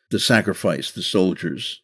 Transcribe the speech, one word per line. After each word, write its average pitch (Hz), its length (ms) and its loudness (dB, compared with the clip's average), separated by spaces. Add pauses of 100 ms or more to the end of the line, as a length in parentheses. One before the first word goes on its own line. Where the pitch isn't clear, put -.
(120)
the 104 80 0
sacrifice 101 720 2
the - 100 -10
soldiers 87 840 -2